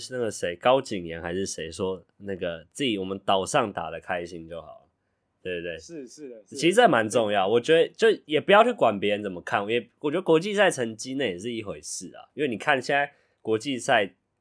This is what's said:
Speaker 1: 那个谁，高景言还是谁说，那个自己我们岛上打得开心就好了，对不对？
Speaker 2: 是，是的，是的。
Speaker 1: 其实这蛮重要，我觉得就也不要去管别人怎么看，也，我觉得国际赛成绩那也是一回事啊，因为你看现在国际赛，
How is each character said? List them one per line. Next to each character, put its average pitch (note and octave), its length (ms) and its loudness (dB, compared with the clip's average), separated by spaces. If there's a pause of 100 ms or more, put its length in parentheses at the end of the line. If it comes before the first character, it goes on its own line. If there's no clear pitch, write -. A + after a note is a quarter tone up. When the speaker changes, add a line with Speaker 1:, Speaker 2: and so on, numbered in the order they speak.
(120)
Speaker 1:
那 B2+ 60 -6
个 A2+ 140 -2
谁， F2 240 -4
高 C3 260 4
景 F#2+ 240 -6
言 E2 160 -8
还 E2+ 100 -6
是 F#2+ 140 -2
谁 E2 260 -10
说， F#2 300 -4 (160)
那 G2 180 -8
个 E2+ 360 -8
自 - 120 -6
己 A2+ 140 0
我 F#2+ 80 -4
们 G2 180 -6
岛 F#2+ 220 2
上 A#2 260 0
打 E2 200 -8
得 E2 80 -10
开 F2 260 -6
心 E2 240 -16
就 E2 100 -12
好 D#2 80 -16
了， C#2+ 200 -20 (560)
对 F2+ 160 -6
不 E2+ 40 -10
对？ E2+ 140 -8
Speaker 2:
是， C#3 300 -16
是 D3 200 -18
的， A#2+ 160 -16
是 - 120 -18
的。 - 40 -10
Speaker 1:
其 D#3 120 4
实 - 20 -2
这 A#3 160 6
蛮 A2 180 4
重 A2 240 2
要， G2 160 2
我 A#2 140 4
觉 D#3 140 4
得 E3 140 4
就 - 180 2 (180)
也 D3 160 0
不 F3+ 100 0
要 G#3+ 120 10
去 A#3+ 100 2
管 G#2+ 260 2
别 G#2 120 0
人 G#2 100 -2
怎 G2+ 100 -4
么 F2+ 120 -10
看， A2 240 0
也， A#2 200 -2 (120)
我 D3 100 -4
觉 D3+ 80 -2
得 F#3+ 60 -4
国 D#3+ 160 4
际 G3+ 160 -4
赛 G3 160 4
成 A2+ 260 -4
绩 C3 160 -12
那 C3 180 -2
也 F2 60 -8
是 A#2 160 -8
一 A2 80 -6
回 F2 180 -10
事 - 360 -12
啊， - 180 -20
因 C3 80 -6
为 C#3+ 80 0
你 A2 80 -4
看 C3+ 240 0
现 C#3+ 160 -2
在 C#3+ 140 -2 (320)
国 A2 160 0
际 C3+ 180 -4
赛， A2 380 2 (260)